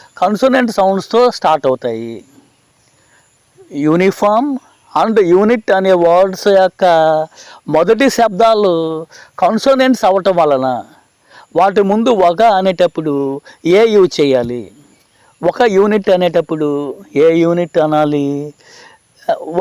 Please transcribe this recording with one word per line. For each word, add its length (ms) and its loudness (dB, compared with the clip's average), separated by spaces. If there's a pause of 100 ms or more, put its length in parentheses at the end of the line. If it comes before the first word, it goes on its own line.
(180)
కన్సోనెంట్ 540 0
సౌండ్స్తో 600 0
స్టార్ట్ 360 -2
అవుతాయి. 560 -6 (1500)
యూనిఫామ్ 880 0 (420)
and 200 0
యూనిట్ 520 0
అనే 200 2
వర్డ్స్ 560 2
యొక్క 360 2 (840)
మొదటి 420 2
శబ్దాలు 960 0 (340)
కన్సోనెంట్స్ 680 0
అవటం 300 0
వలన 480 0 (720)
వాటి 260 0
ముందు 280 0
ఒక 320 0
అనేటప్పుడు 1000 -2 (240)
ఏ 200 4 (100)
యూజ్ 260 2
చేయాలి. 500 -2 (800)
ఒక 120 -4
యూనిట్ 480 0
అనేటప్పుడు 840 -2 (200)
ఏ 140 4 (140)
యూనిట్ 340 -2
అనాలి, 760 -2 (1080)